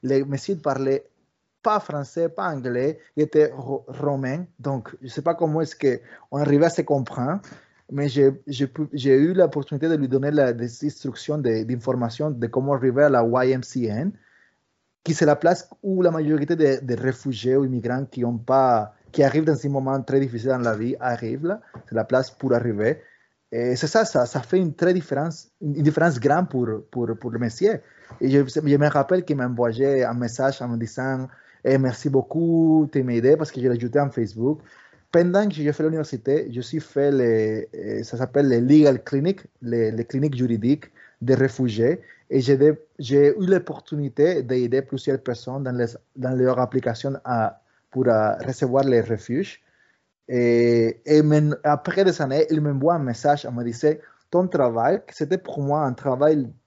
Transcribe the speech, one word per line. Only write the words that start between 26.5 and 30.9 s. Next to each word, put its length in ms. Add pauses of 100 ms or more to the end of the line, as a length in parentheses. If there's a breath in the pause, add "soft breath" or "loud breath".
pour, 260
pour 140
le 80
monsieur. 420 (400 loud breath)
Et 80
je, 160
je 320
me 120
rappelle 360
qu'il 120
m'a 100
envoyé 580
un 100
message 460
en 60
me 100
disant, « 520 (360 soft breath)